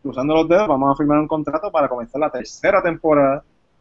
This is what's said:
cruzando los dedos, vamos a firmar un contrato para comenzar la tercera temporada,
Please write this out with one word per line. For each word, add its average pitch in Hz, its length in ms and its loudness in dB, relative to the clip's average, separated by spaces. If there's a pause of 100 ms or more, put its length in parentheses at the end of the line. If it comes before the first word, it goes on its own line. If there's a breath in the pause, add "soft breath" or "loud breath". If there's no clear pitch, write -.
cruzando 135 320 -4
los 160 140 2
dedos, 196 200 4
vamos 139 240 2
a 135 40 0
firmar 147 220 2
un 151 80 0
contrato 156 460 -4
para 151 160 2
comenzar 123 320 -8
la 151 100 0
tercera 180 520 -2
temporada, 147 600 2 (380)